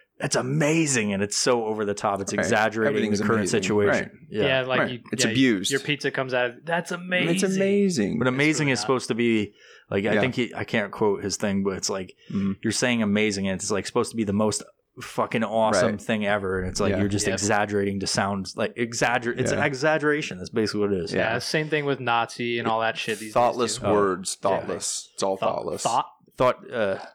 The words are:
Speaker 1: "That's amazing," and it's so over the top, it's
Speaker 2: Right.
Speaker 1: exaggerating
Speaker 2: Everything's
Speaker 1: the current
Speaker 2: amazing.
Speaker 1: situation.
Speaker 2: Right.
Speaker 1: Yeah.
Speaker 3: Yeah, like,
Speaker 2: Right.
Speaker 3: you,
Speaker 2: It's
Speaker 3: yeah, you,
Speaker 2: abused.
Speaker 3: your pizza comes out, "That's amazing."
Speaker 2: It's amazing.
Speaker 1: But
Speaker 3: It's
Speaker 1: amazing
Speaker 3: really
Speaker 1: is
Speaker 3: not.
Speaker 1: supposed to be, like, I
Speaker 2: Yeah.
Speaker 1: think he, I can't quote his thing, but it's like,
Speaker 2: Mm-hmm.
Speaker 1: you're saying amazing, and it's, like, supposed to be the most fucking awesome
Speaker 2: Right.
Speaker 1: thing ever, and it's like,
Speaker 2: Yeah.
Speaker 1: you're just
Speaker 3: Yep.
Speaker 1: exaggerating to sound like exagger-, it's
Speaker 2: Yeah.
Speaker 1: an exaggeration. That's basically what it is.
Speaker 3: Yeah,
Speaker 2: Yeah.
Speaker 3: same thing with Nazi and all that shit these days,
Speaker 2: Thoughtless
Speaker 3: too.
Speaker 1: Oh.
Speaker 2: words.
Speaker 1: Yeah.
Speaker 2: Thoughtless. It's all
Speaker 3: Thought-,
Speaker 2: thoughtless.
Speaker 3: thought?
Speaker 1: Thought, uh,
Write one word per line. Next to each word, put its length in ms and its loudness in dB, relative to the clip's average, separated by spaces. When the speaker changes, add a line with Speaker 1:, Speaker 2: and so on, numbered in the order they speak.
Speaker 1:
"That's 160 -2
amazing," 760 2
and 100 0
it's 140 -2
so 280 2
over 200 -2
the 100 0
top, 260 0
it's 120 -6
Speaker 2:
Right. 120 0
Speaker 1:
exaggerating 520 2
Speaker 2:
Everything's 240 2
Speaker 1:
the 40 0
current 160 2
Speaker 2:
amazing. 220 2
Speaker 1:
situation. 500 2
Speaker 2:
Right. 180 -20
Speaker 1:
Yeah. 140 0
Speaker 3:
Yeah, 180 2
like, 180 0
Speaker 2:
Right. 120 0
Speaker 3:
you, 80 -10
Speaker 2:
It's 120 0
Speaker 3:
yeah, 60 2
you, 40 -2
Speaker 2:
abused. 360 4
Speaker 3:
your 100 0
pizza 300 -2
comes 240 -2
out, 180 0
"That's 280 -4
amazing." 420 0
Speaker 2:
It's 100 0
amazing. 760 2
Speaker 1:
But 100 0
Speaker 3:
It's 60 2
Speaker 1:
amazing 320 2
Speaker 3:
really 60 2
Speaker 1:
is 60 0
Speaker 3:
not. 40 -4
Speaker 1:
supposed 260 0
to 60 -2
be, 380 2
like, 160 0
I 80 2
Speaker 2:
Yeah. 60 2
Speaker 1:
think 140 0
he, 200 -2
I 100 -6
can't 280 -2
quote 300 0
his 140 -4
thing, 280 0
but 120 -2
it's 140 -6
like, 240 -8
Speaker 2:
Mm-hmm. 200 0
Speaker 1:
you're 100 0
saying 300 0
amazing, 460 2
and 120 -2
it's, 100 -4
like, 160 -2
supposed 240 -2
to 60 -12
be 80 0
the 80 0
most 300 0
fucking 440 -2
awesome 480 2
Speaker 2:
Right. 100 -8
Speaker 1:
thing 240 -2
ever, 320 0
and 100 -2
it's 120 -4
like, 100 2
Speaker 2:
Yeah. 80 0
Speaker 1:
you're 100 2
just 200 0
Speaker 3:
Yep. 60 0
Speaker 1:
exaggerating 680 0
to 80 -4
sound 480 -2
like 180 -4
exagger-, 640 -2
it's 140 0
Speaker 2:
Yeah. 60 0
Speaker 1:
an 60 2
exaggeration. 760 0
That's 120 -10
basically 300 0
what 120 2
it 120 2
is. 100 -4
Speaker 3:
Yeah, 200 0
Speaker 2:
Yeah. 40 -2
Speaker 3:
same 300 -2
thing 160 0
with 160 0
Nazi 580 0
and 80 -2
all 140 2
that 180 0
shit 220 -4
these 80 -12
days, 60 -10
Speaker 2:
Thoughtless 440 2
Speaker 3:
too. 80 -6
Speaker 1:
Oh. 60 4
Speaker 2:
words. 500 2
Speaker 1:
Yeah. 80 0
Speaker 2:
Thoughtless. 640 -4
It's 80 -6
all 140 0
Speaker 3:
Thought-, 180 0
Speaker 2:
thoughtless. 300 -6
Speaker 3:
thought? 220 0
Speaker 1:
Thought, 220 4
uh, 260 0